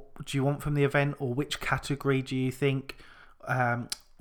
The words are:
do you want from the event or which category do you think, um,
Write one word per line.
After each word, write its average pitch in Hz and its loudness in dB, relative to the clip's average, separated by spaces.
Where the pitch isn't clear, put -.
do - -4
you 131 2
want 143 0
from 147 -2
the 143 4
event 143 4
or 123 -2
which - -2
category 135 0
do 135 -6
you 127 0
think, 135 -2
um, 123 2